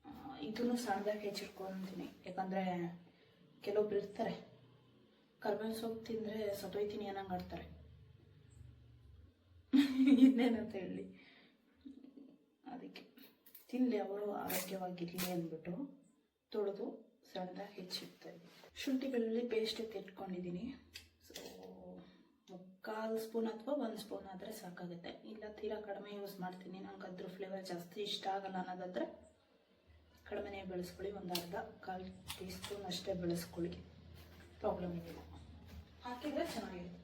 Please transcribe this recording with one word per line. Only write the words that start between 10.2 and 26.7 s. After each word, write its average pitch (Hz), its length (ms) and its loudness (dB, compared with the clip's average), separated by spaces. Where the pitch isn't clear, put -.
ಇನ್ನೇನಂತ 226 480 6
ಹೇಳಿ. 185 300 -2
ಅದಕ್ಕೆ - 360 -10
ತಿನ್ನಲಿ, 240 300 6
ಅವರು 202 340 0
ಆರೋಗ್ಯವಾಗಿರಲಿ 180 1000 -2
ಅಂದ್ಬಿಟ್ಟು 170 720 -4
ತೊಳೆದು 202 360 0
ಸಣ್ಣದಾಗಿ 190 400 -6
ಹೆಚ್ಚಿಡ್ತಾ - 560 -8
ಇದ್ದೀನಿ. - 220 -16
ಶುಂಠಿ 262 320 2
ಬೆಳ್ಳುಳ್ಳಿ 233 400 4
ಪೇಸ್ಟ್ 220 340 2
ಎತ್ತಿಟ್ಕೊಂಡಿದ್ದೀನಿ. 190 920 -4
So - 300 -10
ಮುಕ್ಕಾಲು 220 680 -4
ಸ್ಪೂನ್ 226 280 0
ಅಥವಾ - 260 0
ಒಂದು 220 240 0
ಸ್ಪೂನ್ 196 300 -8
ಆದರೆ 185 240 -8
ಸಾಕಾಗುತ್ತೆ. 175 580 -8
ಇಲ್ಲ - 420 -10
ತೀರಾ 214 300 -4
ಕಡಿಮೆ 202 340 -6
ಯೂಸ್ 196 240 -6
ಮಾಡ್ತೀನಿ, 180 400 -6